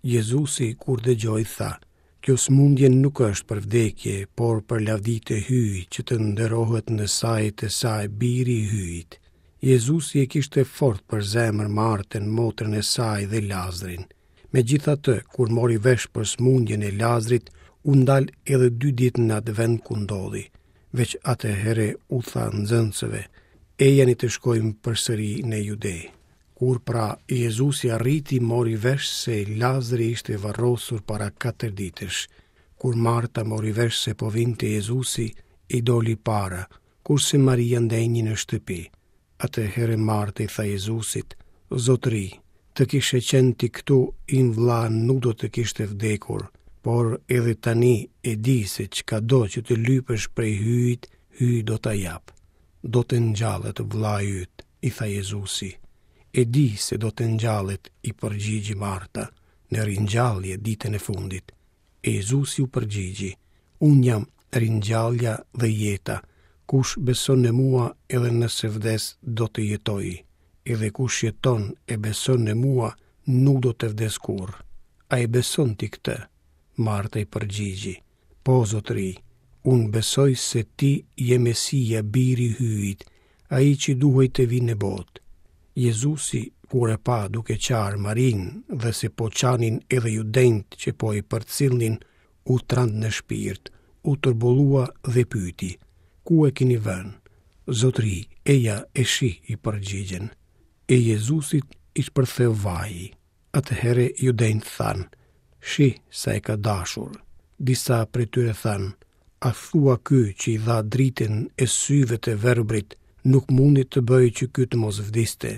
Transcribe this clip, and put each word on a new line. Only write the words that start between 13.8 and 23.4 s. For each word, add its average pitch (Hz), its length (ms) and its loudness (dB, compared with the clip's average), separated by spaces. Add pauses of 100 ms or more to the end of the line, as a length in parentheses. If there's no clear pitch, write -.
Megjithatë, 135 680 2 (100)
kur 117 160 0
mori 117 280 2
vesh 117 300 2
për 110 180 -4
smundjen 117 580 2
e 101 80 -2
Lazrit, 117 580 0 (340)
u 139 120 4
ndal 135 300 6 (200)
edhe 127 240 4
dy 123 220 0
ditë 123 280 2
në 113 200 2
atë 113 120 -6
vend 113 320 0
ku 113 160 -8
ndodhi. 98 460 -6 (520)
Veç 117 220 -2
atëherë 110 680 -2 (220)
u 127 140 -2
tha 117 260 -4
nxënësve: 104 720 -2 (560)